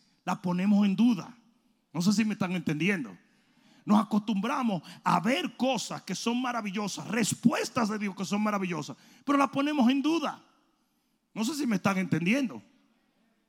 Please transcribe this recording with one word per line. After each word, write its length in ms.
las 140
ponemos 460
en 100
duda. 420
No 80
sé 120
si 120
me 80
están 200
entendiendo. 640
Nos 140
acostumbramos 840
a 160
ver 380
cosas 460
que 120
son 260
maravillosas, 680
respuestas 840
de 80
Dios 180
que 100
son 160
maravillosas, 540
pero 120
las 120
ponemos 400
en 120
duda. 420
No 100
sé 120
si 100
me 120
están 200
entendiendo. 640